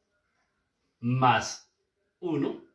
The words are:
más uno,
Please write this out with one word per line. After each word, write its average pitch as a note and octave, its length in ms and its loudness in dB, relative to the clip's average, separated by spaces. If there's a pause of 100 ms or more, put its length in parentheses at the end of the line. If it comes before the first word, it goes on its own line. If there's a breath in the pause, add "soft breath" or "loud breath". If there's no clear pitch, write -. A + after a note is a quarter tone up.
(1000)
más B2 680 0 (500)
uno, D3 440 -4 (100)